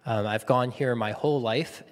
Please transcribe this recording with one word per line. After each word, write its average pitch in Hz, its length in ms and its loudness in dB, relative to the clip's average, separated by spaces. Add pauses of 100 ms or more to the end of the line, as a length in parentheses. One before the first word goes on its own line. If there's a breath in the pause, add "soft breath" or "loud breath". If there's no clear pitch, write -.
Um, 107 220 0
I've 107 180 -2
gone 123 260 4
here 127 220 -2
my 110 180 0
whole 147 280 0
life, 123 520 -2